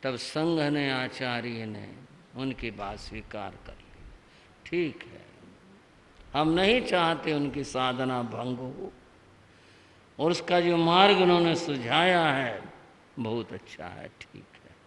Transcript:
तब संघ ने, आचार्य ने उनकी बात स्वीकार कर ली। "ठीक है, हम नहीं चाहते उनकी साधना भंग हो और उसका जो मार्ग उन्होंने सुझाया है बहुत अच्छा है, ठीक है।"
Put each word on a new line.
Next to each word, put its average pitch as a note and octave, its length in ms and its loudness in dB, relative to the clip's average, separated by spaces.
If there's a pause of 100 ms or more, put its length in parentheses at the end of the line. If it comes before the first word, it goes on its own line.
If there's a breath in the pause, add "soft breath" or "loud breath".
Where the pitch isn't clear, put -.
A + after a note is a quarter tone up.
तब C3 120 -2
संघ D#3+ 440 -2
ने, D3 320 0
आचार्य A#2+ 720 -4
ने G2+ 300 -12 (400)
उनकी B2 360 -6
बात G2+ 280 -10
स्वीकार G#2 580 -12 (100)
कर - 60 -18
ली। - 380 -20 (540 loud breath)
"ठीक E3 380 -4
है, - 240 -20 (1040)
हम D3+ 160 2
नहीं G3 360 4
चाहते E3 480 0
उनकी C#3+ 300 -2
साधना B2+ 600 -2
भंग A#2+ 340 -6
हो C3 360 -10 (1300 soft breath)
और D3+ 120 2
उसका F3 280 2
जो E3+ 180 4
मार्ग F3+ 400 6
उन्होंने F3 380 6
सुझाया D#3 760 2
है A#2+ 320 -2 (560)
बहुत A2+ 340 -4
अच्छा - 340 -14
है, - 200 -14
ठीक - 460 -20
है।" - 220 -20 (120)